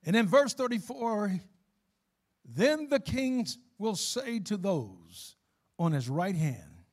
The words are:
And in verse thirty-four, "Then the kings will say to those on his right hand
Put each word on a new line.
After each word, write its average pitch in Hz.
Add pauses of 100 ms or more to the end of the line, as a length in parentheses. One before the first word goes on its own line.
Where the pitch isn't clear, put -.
And 165
in 220
verse 262
thirty-four, 233 (1040)
"Then 277
the 277
kings 254 (200)
will 208
say 240
to 208
those 98 (420)
on 170
his 127
right 180
hand 151